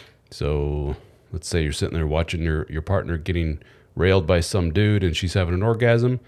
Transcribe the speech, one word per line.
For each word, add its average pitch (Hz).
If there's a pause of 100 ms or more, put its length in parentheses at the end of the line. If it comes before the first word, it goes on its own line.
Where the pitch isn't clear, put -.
(300)
So 73 (360)
let's 80
say 85
you're 71
sitting -
there 80
watching 80
your, 78
your 78
partner 90
getting 82 (340)
railed 92
by 87
some 85
dude 104
and 80
she's 87
having 90
an 92
orgasm. 117